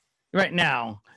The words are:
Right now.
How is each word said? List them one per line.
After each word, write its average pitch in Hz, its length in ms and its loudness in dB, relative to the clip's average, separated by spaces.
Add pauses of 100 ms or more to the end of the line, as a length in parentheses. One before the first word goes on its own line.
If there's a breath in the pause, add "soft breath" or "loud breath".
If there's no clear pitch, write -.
(340)
Right 170 200 2
now. 127 480 0 (160 soft breath)